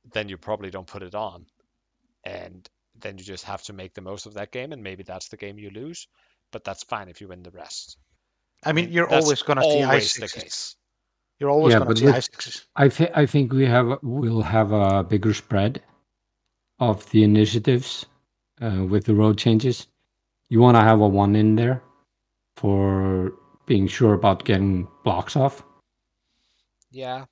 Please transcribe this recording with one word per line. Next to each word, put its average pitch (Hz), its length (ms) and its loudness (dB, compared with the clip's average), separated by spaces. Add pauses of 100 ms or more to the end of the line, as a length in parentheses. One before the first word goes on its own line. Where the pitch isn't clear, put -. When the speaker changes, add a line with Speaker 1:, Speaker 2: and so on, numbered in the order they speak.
(120)
Speaker 1:
then 107 160 -8
you 95 100 -14
probably 101 340 -10
don't 92 160 -16
put 98 160 -18
it 90 120 -18
on. 90 300 -12 (760)
And 92 440 -18 (320)
then 98 180 -16
you 92 60 -20
just 92 220 -18
have 98 180 -14
to 107 100 -20
make 95 200 -18
the 98 80 -18
most 95 240 -16
of 107 80 -20
that 104 180 -14
game, 131 220 -14
and 123 80 -20
maybe 95 220 -16
that's 92 260 -18
the 107 80 -20
game 101 220 -16
you 104 100 -20
lose, 131 380 -18 (440)
but 113 120 -16
that's 98 200 -14
fine 101 260 -12
if 87 120 -20
you 101 60 -20
win 90 160 -20
the 87 80 -20
rest. - 460 -20 (680)
Speaker 2:
I 156 60 -4
mean, 170 140 -2
Speaker 1:
I - 20 -14
mean, 170 80 -12
Speaker 2:
you're 170 120 0
Speaker 1:
that's 165 160 2
Speaker 2:
always 147 200 0
gonna 135 180 -2
see 147 220 2
Speaker 1:
always 135 320 0
the - 80 -12
Speaker 2:
I 104 40 -12
sixes. - 160 -14
Speaker 1:
case. - 320 -14 (640)
Speaker 2:
You're 143 120 -2
always 143 220 4
Speaker 3:
Yeah, 110 60 4
Speaker 2:
gonna 123 100 -2
Speaker 3:
but 110 100 0
Speaker 2:
see 131 60 2
Speaker 3:
look, 135 100 6
Speaker 2:
I 131 40 -2
sixes. - 460 -12 (100)
Speaker 3:
I 139 140 4
thi-, 165 240 0
I 151 140 2
think 135 260 0
we 135 140 2
have, 123 340 2
we'll 117 400 -2
have 107 300 0
a 98 320 2
bigger 101 320 -2
spread 107 480 -4 (960)
of 113 320 -2
the 110 120 6
initiatives, 107 840 2 (540)
uh, 98 280 -4
with 104 160 0
the 110 80 2
road 107 240 4
changes. 120 480 0 (640)
You 113 100 4
wanna 120 220 8
have 107 200 6
a 104 60 6
one 101 280 2
in 107 200 4
there 120 280 -2 (720)
for 95 800 0 (340)
being 98 200 2
sure 107 280 2
about 95 300 0
getting 95 420 0 (160)
blocks - 320 -4
off. 139 280 -2 (1300)
Speaker 1:
Yeah. 131 420 -12